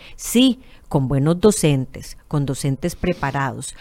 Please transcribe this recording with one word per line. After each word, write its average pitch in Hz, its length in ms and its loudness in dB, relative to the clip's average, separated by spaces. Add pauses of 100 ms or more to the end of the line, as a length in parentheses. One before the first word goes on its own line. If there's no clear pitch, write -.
(160)
Sí, 254 440 2 (280)
con 135 200 0
buenos 147 320 2
docentes, 151 760 0 (100)
con 143 160 -2
docentes 139 500 -4
preparados, 139 880 -4